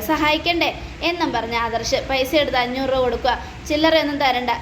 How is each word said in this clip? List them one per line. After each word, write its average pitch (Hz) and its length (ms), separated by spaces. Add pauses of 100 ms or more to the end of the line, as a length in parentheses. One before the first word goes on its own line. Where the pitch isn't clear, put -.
സഹായിക്കണ്ടേ?" 311 600 (380)
എന്നും 339 260
പറഞ്ഞ് 233 300
ആദർശ് 226 340 (120)
പൈസ 269 220 (100)
എടുത്ത് 254 160
അഞ്ഞൂറ് 254 340
രൂപ 262 120
കൊടുക്കുക. 240 280 (360)
"ചില്ലറയൊന്നും 302 540
തരണ്ട, 247 300 (100)